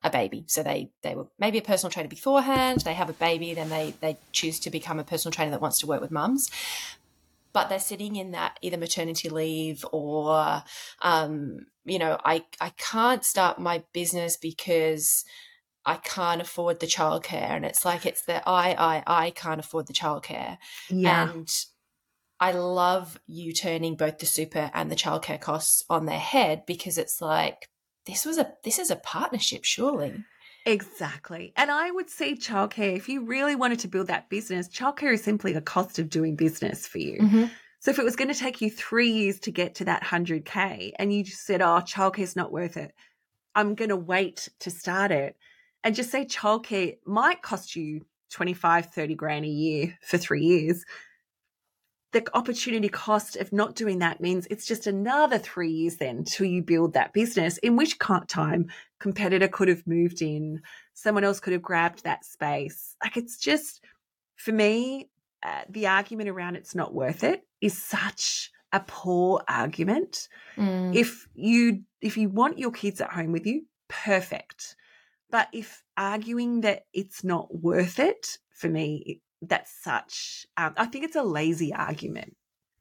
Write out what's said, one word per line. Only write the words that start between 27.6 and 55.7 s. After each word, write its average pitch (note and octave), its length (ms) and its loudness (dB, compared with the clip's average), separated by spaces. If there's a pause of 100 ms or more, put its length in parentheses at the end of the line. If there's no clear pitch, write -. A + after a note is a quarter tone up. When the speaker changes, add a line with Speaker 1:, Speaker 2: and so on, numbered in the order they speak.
Speaker 1:
this - 220 -4
was D#4+ 100 -2
a, - 160 2 (100)
this - 160 -2
is F4+ 120 0
a F3+ 60 0
partnership, - 680 -4
surely. G#3+ 580 0 (440)
Speaker 2:
Exactly. F3 920 -2
And C#4+ 140 4
I D#4+ 200 0
would F4+ 200 -6
see D4 240 -2
childcare, G#3 600 0
if G3 140 -6
you C4 160 -4
really C#4 320 0
wanted A#3+ 240 2
to G3 80 -6
build F#3 200 -2
that - 200 -2
business, G3 400 -4
childcare C#4 460 0
is G#3+ 100 2
simply G#3 300 0
the D#3 80 -2
cost F#3 360 -2
of D#3+ 120 -2
doing D#3+ 260 0
business - 500 0
for - 120 -8
you. - 220 -2
Speaker 1:
Mm-hmm. A3 240 8 (360)
Speaker 2:
So C4+ 100 2
if C#4 80 4
it B3+ 60 4
was A#3+ 120 2
gonna C4+ 180 0
take B3+ 260 -4
you G#3+ 80 2
three A#3 400 2
years G3+ 320 2
to A3 100 -6
get F3 260 -2
to F3+ 100 -4
that F3 160 0
hundred E3+ 420 0
K - 540 -4
and G3+ 160 0
you G3+ 80 2
just - 240 -10
said, F#3 160 2
"Oh, E3+ 180 6
childcare's F#3+ 560 -2
not F3+ 160 -2
worth E3 240 -4
it. D3+ 160 -12 (640)
I'm G#3 220 4
gonna G#3+ 200 0
wait F#3 520 0 (100)
to - 120 -10
start F#3 400 0
it." C#3 260 0 (480)
And A3+ 100 2
just A#3+ 160 -2
say C4+ 160 0
childcare G#3 800 0
might C4+ 340 4
cost - 340 -8
you D#3 300 -6 (260)
twenty-five, E3+ 560 4
thirty D#3 280 -4
grand D3+ 320 -2
a - 20 -2
year D3+ 540 0
for - 160 2
three D3+ 260 0
years. E3+ 400 4 (1300)
The A3+ 200 2
opportunity A#3 560 0
cost G#3 480 -2
of - 160 -6
not - 240 0
doing G3+ 220 -2
that E3+ 220 0
means F3+ 300 0
it's G#3 160 -8
just A3 200 -2
another A#3 520 4
three E3+ 320 -4